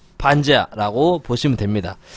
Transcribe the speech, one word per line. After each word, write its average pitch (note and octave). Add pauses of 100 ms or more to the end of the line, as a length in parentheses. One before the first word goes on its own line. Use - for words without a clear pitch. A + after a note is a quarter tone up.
(180)
반지하라고 C#3
보시면 B2
됩니다. G2+ (200)